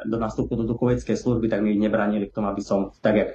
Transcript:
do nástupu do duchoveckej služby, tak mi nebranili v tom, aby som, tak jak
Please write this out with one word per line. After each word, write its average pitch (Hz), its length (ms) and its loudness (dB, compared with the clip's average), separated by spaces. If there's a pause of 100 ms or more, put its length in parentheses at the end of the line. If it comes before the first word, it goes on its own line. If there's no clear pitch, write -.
do 110 140 -2
nástupu 113 360 -4
do 117 120 -2
duchoveckej 120 500 0
služby, 113 320 0
tak 107 120 0
mi 107 140 2
nebranili 104 520 0
v - 80 -10
tom, 104 120 -2
aby 101 160 -2
som, 98 380 -2
tak 107 160 4
jak 101 200 4